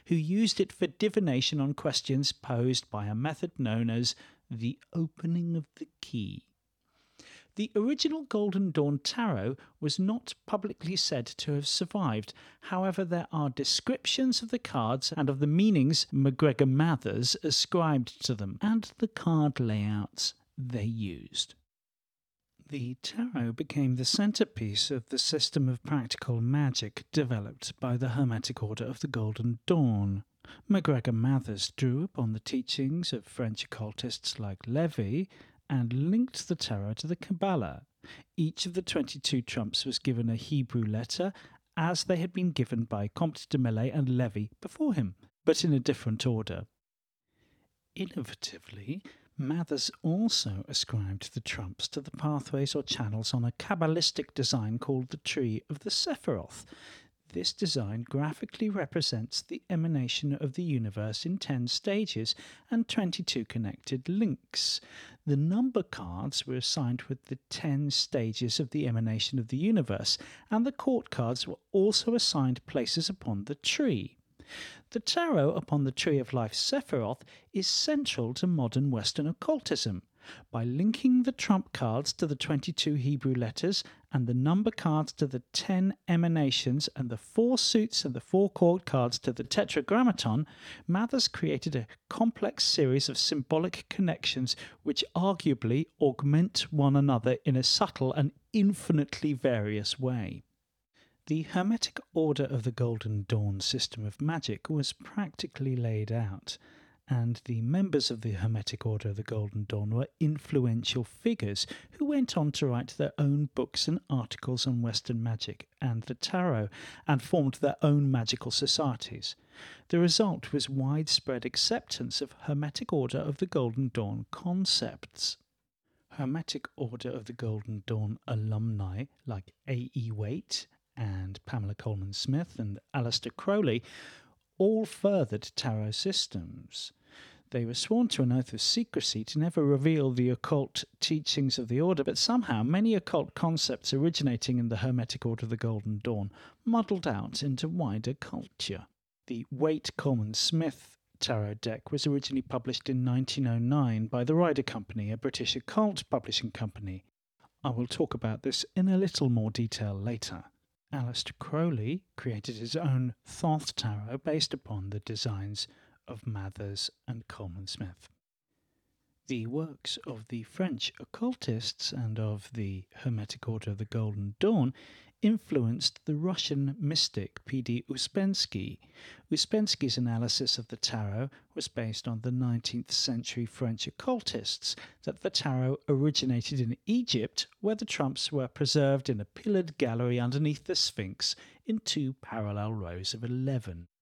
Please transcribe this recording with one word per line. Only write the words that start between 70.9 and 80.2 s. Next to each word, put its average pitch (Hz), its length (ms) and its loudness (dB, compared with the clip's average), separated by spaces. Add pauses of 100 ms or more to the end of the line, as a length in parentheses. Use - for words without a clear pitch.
cards 123 380 -2
were - 100 -8 (140)
also 196 420 4
assigned 127 520 2
places 139 440 0
upon 107 340 -4
the 143 120 -8
tree. - 600 0 (720)
The 233 100 -4
tarot 240 500 4
upon 147 320 0
the 135 80 2
Tree 143 300 2
of 120 120 -6
Life 117 200 0
Sephiroth 127 680 -2 (300)
is 190 140 0
central 254 680 0
to 185 120 0
modern 139 460 2
Western 117 340 0
occultism. 160 760 -2 (480)